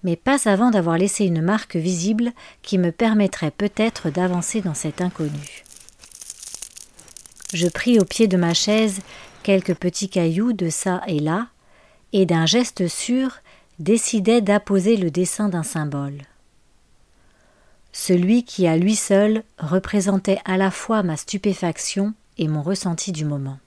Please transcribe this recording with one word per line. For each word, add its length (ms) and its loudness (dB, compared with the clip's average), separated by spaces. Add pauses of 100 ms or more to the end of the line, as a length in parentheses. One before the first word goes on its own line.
Mais 120 0
pas 320 0
avant 220 4
d'avoir 300 2
laissé 260 0
une 160 2
marque 360 -2
visible 540 0 (300)
qui 160 -2
me 140 2
permettrait 580 0
peut-être 640 -2
d'avancer 500 -2
dans 140 -4
cet 260 -6
inconnu. 600 -6 (1900)
Je 140 0
pris 320 2
au 60 4
pied 220 0
de 100 2
ma 160 2
chaise 460 0 (480)
quelques 280 2
petits 340 -4
cailloux 420 0
de 180 -2
çà 380 -2
et 140 -2
là, 260 -2 (640)
et 140 4
d'un 200 2
geste 440 0
sûr, 480 -2 (420)
décidai 600 2
d'apposer 560 2
le 120 0
dessin 380 -2
d'un 160 -2
symbole. 580 -4 (1700)
Celui 500 2
qui, 240 0
à 80 4
lui 220 2
seul, 460 2 (140)
représentait 840 0
à 140 -2
la 120 2
fois 320 -2
ma 140 0
stupéfaction 1000 -2 (240)
et 120 0
mon 120 -2
ressenti 520 -4
du 100 -4
moment. 440 -4